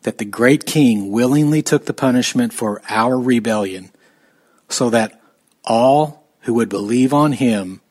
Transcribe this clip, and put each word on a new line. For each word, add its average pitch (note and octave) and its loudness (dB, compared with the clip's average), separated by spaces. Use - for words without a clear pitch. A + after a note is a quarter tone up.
that - -6
the A2+ -4
great A#2+ 2
king A2 2
willingly D3 2
took - -2
the - -6
punishment B2 0
for G#2 -6
our A#2 0
rebellion G#2+ -2
so B2+ -2
that A2 -2
all C3+ 2
who A#2+ -4
would A#2 0
believe A2+ 0
on D3 2
him G#2+ -2